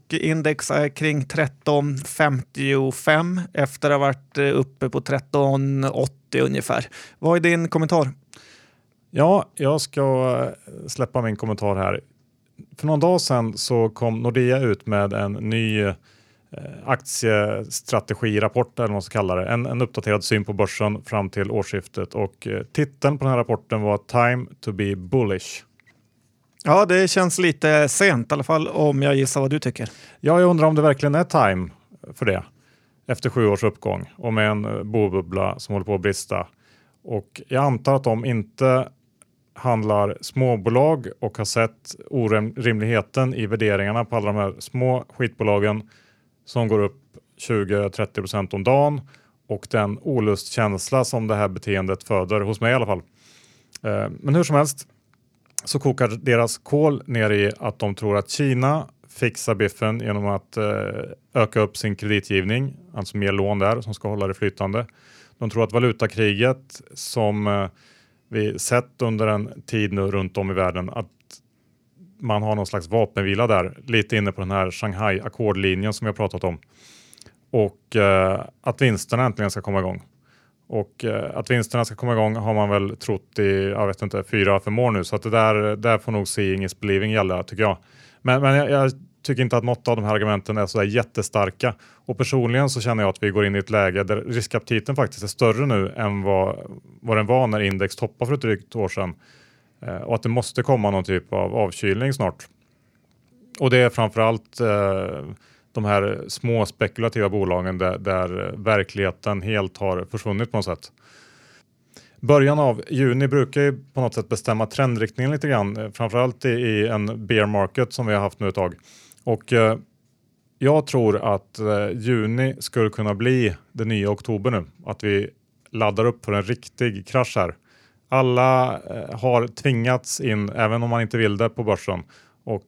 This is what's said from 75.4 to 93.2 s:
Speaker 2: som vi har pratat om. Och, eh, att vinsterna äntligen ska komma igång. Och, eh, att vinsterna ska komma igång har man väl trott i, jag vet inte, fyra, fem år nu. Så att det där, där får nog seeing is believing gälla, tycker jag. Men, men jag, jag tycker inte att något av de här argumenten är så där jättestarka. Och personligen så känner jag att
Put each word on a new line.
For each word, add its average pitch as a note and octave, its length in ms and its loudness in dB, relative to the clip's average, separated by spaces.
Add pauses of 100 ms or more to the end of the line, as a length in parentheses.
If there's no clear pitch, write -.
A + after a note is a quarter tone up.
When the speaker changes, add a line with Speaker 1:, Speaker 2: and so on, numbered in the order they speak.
Speaker 2:
som A2+ 120 -8
vi A2 40 0
har G2+ 60 -6
pratat F#2+ 280 -4
om. F2+ 160 -4 (920)
Och, G#2+ 440 -2
eh, G2 500 4 (160)
att - 200 -2
vinsterna A#2+ 440 2
äntligen G#2 260 -2
ska G2+ 100 -8
komma G2 180 -2
igång. F#2 240 -6 (640)
Och, - 380 -8
eh, G#2+ 320 -4
att - 140 -6
vinsterna A#2+ 340 0
ska G#2+ 100 -12
komma B2 180 -2
igång A2 220 2
har A2 180 -2
man G#2 160 2
väl G2+ 280 0
trott - 420 -6
i, G2 240 2
jag G2+ 240 0
vet G2 140 -4
inte, G2 220 -4
fyra, G2 360 2
fem G#2+ 200 -2
år B2 120 2
nu. G2 120 0
Så - 120 -6
att G#2 80 -4
det A2+ 60 -6
där, G#2+ 460 4
där A2 220 2
får - 140 -4
nog G2+ 160 -2
seeing G2 360 -2
is F#2 160 -8
believing G2+ 320 0
gälla, F#2+ 320 0
tycker G2+ 200 -4
jag. G2 140 2 (440)
Men, B2+ 200 2
men C3+ 140 6
jag, C#3+ 140 2
jag C#3 220 4 (320)
tycker C3 180 -2
inte B2 160 2
att A2+ 60 0
något A#2+ 240 -2
av A#2 80 2
de G#2+ 100 -4
här G#2+ 100 0
argumenten G#2+ 420 0
är G#2 80 0
så F#2+ 120 -4
där G2+ 80 2
jättestarka. A2 880 -2 (320)
Och - 120 -6
personligen C3 520 0
så C3 120 -4
känner A2 220 0
jag G2 60 4
att - 140 -4